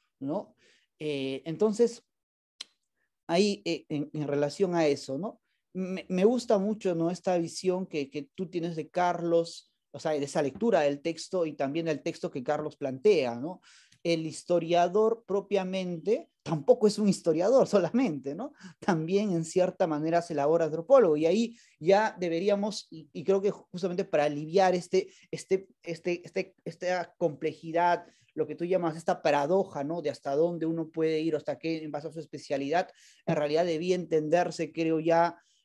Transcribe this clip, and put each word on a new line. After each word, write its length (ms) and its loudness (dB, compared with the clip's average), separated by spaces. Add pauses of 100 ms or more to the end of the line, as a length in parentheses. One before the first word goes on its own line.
(220)
¿no? 340 -6 (440)
Eh, 480 -6
entonces, 580 0 (1200)
ahí, 380 2
eh, 240 -4
en, 240 -4
en 160 -6
relación 460 0
a 120 4
eso, 300 0
¿no? 240 -8 (320)
Me, 380 -8
me 140 2
gusta 340 4
mucho, 360 -2
¿no? 160 0
Esta 280 -2
visión 480 -2
que, 240 -6
que 240 -10
tú 160 -8
tienes 260 -4
de 140 -8
Carlos, 840 0 (200)
o 80 -14
sea, 120 -2
de 120 -2
esa 180 0
lectura 380 2
del 200 0
texto 460 -4
y 80 -6
también 320 -2
del 160 -2
texto 280 -6
que 120 -6
Carlos 340 -4
plantea, 600 2
¿no? 260 -8 (400)
El 240 0
historiador 1000 2
propiamente 1040 -2 (120)
tampoco 440 2
es 120 0
un 100 2
historiador 580 2
solamente, 680 0
¿no? 200 -10 (240)
También 540 0
en 120 0
cierta 420 0
manera 360 0
se 100 -12
elabora 320 2
antropólogo 520 4
y 100 2
ahí 300 0 (220)
ya 400 2
deberíamos, 720 -2
y, 220 -20
y 100 -10
creo 200 2
que 80 0
justamente 540 -6
para 200 2
aliviar 500 2
este, 340 -2 (220)
este, 380 -4 (140)
este, 420 -6
este, 300 -8 (100)
esta 540 -6
complejidad, 880 0 (280)
lo 120 -2
que 80 -8
tú 100 -8
llamas 320 0
esta 240 -2
paradoja, 640 0
¿no? 160 -6
De 100 -4
hasta 240 -6
dónde 300 0
uno 240 -2
puede 320 -2
ir, 160 0
hasta 220 -6
qué, 240 -4
en 80 -10
base 180 -8
a 40 -14
su 80 -12
especialidad, 680 -4 (380)
en 100 0
realidad 300 2
debía 300 0
entenderse, 760 0
creo 280 0
ya, 360 4 (280)